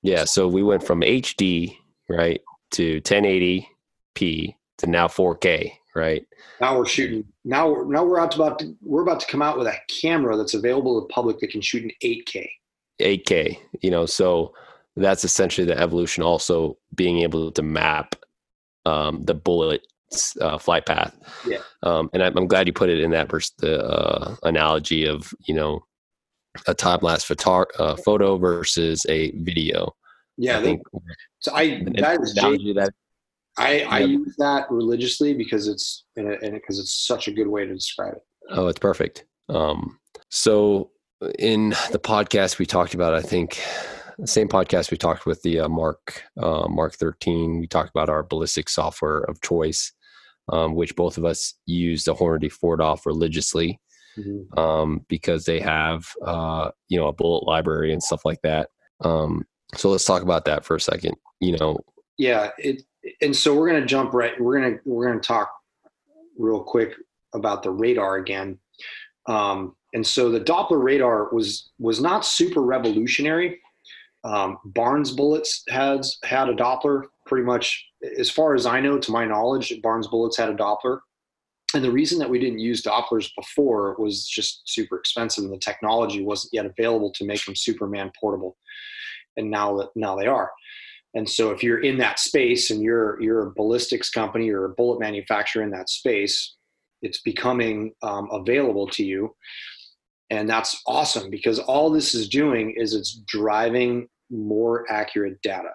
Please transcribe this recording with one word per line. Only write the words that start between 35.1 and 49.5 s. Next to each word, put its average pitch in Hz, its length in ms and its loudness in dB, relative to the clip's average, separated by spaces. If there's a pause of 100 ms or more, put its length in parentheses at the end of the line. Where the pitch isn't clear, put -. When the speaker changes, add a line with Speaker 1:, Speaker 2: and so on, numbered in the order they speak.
Speaker 2:
because 110 340 -2
it's, - 360 -6 (140)
and 104 100 -4
it, 101 160 -6
and 107 120 -6
it, 107 120 -10
'cause 98 100 -6
it's - 300 -4
such 120 220 -2
a - 20 -8
good 104 160 0
way 104 180 -2
to 95 80 -8
describe - 400 -8
it. - 100 -16 (260)
Speaker 1:
Oh, 92 180 0
it's 87 120 -2
perfect. - 460 0 (220)
Um, 80 500 -2 (320)
so 104 640 4 (480)
in 107 300 2 (220)
the 104 80 -2
podcast 104 600 2
we 90 60 2
talked 85 280 2
about, 87 200 2
I 80 80 2
think 87 400 -2 (560)
the - 100 -8
same 107 200 4
podcast 92 440 2
we 82 60 -2
talked - 280 0
with 82 180 -2
the, 82 180 2
uh, 78 80 0
Mark, 80 540 -4 (140)
uh, 82 300 0
Mark 80 280 0
thirteen, 82 640 0
we 85 80 -4
talked 80 220 0
about 78 200 0
our 78 140 0
ballistic 80 460 -4
software 78 500 -2
of - 220 -6
choice, 80 500 0 (580)